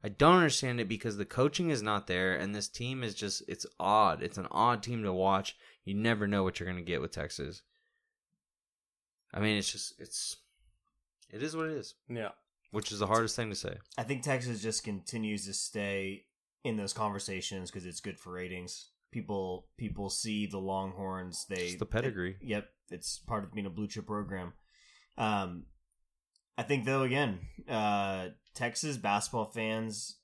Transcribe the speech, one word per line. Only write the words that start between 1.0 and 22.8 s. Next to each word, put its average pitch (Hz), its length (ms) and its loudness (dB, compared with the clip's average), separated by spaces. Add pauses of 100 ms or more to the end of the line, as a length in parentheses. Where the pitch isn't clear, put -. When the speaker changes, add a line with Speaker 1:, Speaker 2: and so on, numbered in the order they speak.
Speaker 1:
the 101 80 0
coaching 147 460 2
is 131 120 2
not 104 260 0
there, 92 260 4
and 92 200 -2
this 104 140 -4
team 127 360 -4
is 107 100 -2
just, 101 340 -2
it's - 180 -6 (120)
odd. 98 440 6
It's - 160 -4
an 92 120 -4
odd 113 320 4
team 113 220 -2
to 95 80 2
watch. 95 440 4 (280)
You 98 100 -2
never 107 320 4
know 101 160 6
what 92 160 2
you're 90 100 -2
gonna 90 140 -4
get 82 180 0
with - 120 -4
Texas. 76 500 -4 (1700)
I - 80 -4
mean, 107 160 4
it's 98 140 0
just, - 300 -8
it's, - 360 -8 (920)
it 113 120 -8
is 156 140 -4
what 160 100 -2
it 160 60 -4
is. 131 220 -6 (140)
Speaker 2:
Yeah. 113 220 -4 (400)
Speaker 1:
Which 107 220 -4
is 104 60 -6
the 101 80 2
hardest 110 300 4
thing 110 140 0
to 95 60 -4
say. 90 200 -4 (200)
Speaker 3:
I 117 60 -2
think 123 200 -2
Texas 123 400 -2
just 110 220 -2
continues 104 600 -4
to 98 80 -8
stay 98 720 -2 (400)
in 113 120 0
those 98 160 -2
conversations 98 760 -2
'cause 92 160 -10
it's 87 140 -8
good 95 180 -8
for 90 140 -12
ratings. 90 580 -8 (220)
People, 95 640 -4
people 104 340 -4
see 104 360 -2
the 98 120 -4
Longhorns. 95 880 -4
They 90 200 -2
Speaker 1:
It's 90 100 -6
the - 80 -2
pedigree. 101 540 0
Speaker 3:
it, - 60 -12
yep. 104 220 -2 (220)